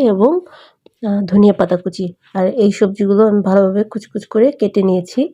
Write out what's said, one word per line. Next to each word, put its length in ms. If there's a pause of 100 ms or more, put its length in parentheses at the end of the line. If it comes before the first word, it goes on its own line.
এবং, 240 (720)
আহ, 220
ধনিয়া 280
পাতা 240
কুচি। 280 (280)
আর 120 (100)
এই 160
সবজিগুলো 560
আমি 160
ভালোভাবে 400
কুচকুচ 420
করে 260
কেটে 320
নিয়েছি। 380 (120)